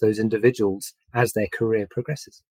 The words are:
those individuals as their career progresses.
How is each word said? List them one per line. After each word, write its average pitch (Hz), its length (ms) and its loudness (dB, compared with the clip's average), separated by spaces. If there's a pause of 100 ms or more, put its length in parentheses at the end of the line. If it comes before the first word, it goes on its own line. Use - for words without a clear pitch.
those 107 160 2
individuals 107 720 0 (220)
as 120 180 0
their 107 160 -2
career 110 420 -2
progresses. - 600 -10